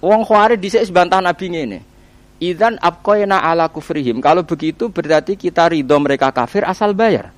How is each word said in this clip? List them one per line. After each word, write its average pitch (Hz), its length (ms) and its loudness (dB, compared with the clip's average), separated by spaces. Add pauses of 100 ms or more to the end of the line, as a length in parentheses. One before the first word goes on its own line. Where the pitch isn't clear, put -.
Wong 214 240 2
Khawarij 214 320 4
dhisik 196 240 0
wis 190 80 -6
bantah 180 320 2
Nabi 175 320 -4
ngene. 113 240 -8 (640)
"Idzan 180 400 -2
abqaina 196 640 0
ala 165 240 0
kufrihim." 139 480 -4
Kalau 160 240 2
begitu 160 480 -6
berarti 160 480 -2
kita 170 320 0
ridho 147 320 0
mereka 139 320 0
kafir 127 320 -2
asal 208 240 -2
bayar. 202 460 0